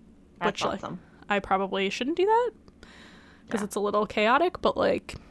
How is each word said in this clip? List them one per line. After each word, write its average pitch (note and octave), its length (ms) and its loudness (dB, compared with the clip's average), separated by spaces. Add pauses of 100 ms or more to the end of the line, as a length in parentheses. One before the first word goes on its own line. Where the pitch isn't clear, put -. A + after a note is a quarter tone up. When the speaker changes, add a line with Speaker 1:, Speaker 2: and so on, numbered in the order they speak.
(380)
Speaker 1:
That's F3 220 -2
Speaker 2:
which, - 60 -2
like, F#3+ 160 -6
Speaker 1:
awesome. - 180 -10 (300)
Speaker 2:
I G3+ 80 2
probably G3 500 0
shouldn't B3+ 300 -4
do F4+ 80 4
that A4+ 240 4 (1000)
'cause G#3 140 -2
Speaker 1:
Yeah. - 20 -6
Speaker 2:
it's - 120 -8
a G#3 40 -2
little G#3 240 0
chaotic, B3 560 2
but, - 160 0
like, - 380 0 (160)